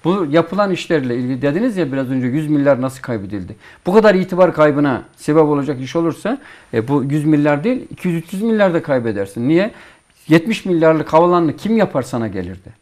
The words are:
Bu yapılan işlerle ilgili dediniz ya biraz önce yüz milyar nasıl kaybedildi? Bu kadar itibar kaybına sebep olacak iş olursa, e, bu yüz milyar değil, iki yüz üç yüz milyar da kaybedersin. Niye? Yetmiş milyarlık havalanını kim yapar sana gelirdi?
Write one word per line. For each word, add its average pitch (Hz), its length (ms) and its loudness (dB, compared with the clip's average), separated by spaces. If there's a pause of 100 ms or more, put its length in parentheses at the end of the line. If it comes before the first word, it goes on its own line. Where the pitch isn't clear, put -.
Bu 180 260 0
yapılan 185 400 0
işlerle 139 460 -2
ilgili 127 260 -4
dediniz 190 340 -2
ya 147 160 -2
biraz 135 180 -4
önce 127 160 -2
yüz 147 220 -2
milyar 139 340 2
nasıl 131 200 -8
kaybedildi? 101 540 -10 (300)
Bu 180 60 -2
kadar 208 220 6
itibar 180 400 2
kaybına 143 480 2 (140)
sebep 151 260 2
olacak 143 380 0
iş 131 160 -8
olursa, 170 420 -4 (360)
e, 113 140 -2
bu 143 160 0
yüz 143 200 -2
milyar 147 400 2
değil, 247 260 -2
iki - 180 -8
yüz 165 160 -4
üç - 80 -16
yüz 190 100 -6
milyar 208 320 2
da 160 80 0
kaybedersin. 113 680 -4
Niye? 185 240 2 (560)
Yetmiş 208 360 2
milyarlık 160 480 2
havalanını 170 440 4
kim 220 200 -2
yapar 160 260 0
sana 113 260 -6
gelirdi? 92 420 -10 (120)